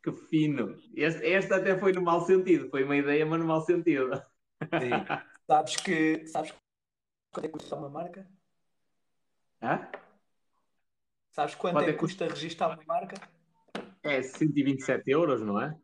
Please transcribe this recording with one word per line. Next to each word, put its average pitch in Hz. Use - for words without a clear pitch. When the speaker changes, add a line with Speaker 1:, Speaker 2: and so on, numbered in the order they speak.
Speaker 1:
Que 156
fino! 147
Este, 147
este 190
até 190
foi 196
no 180
mau 170
sentido. 185
Foi 135
uma 143
ideia, 143
mas 160
no 165
mau 160
sentido. 160
Speaker 2:
Sim. 135
Speaker 1:
<laughs> -
Speaker 2:
Sabes 156
que, 160
sabes -
quanto 156
é 156
que 160
custa -
uma 147
marca? 175
Speaker 1:
Hã? 135
Speaker 2:
Sabes 147
quanto 180
Speaker 1:
Quanto 196
Speaker 2:
é 160
Speaker 1:
é 151
Speaker 2:
que -
Speaker 1:
que -
Speaker 2:
custa 170
registrar 160
uma 160
marca? 190
Speaker 1:
É 139
cento 147
e 143
vinte 135
e -
sete 131
euros, 143
não 104
é? 151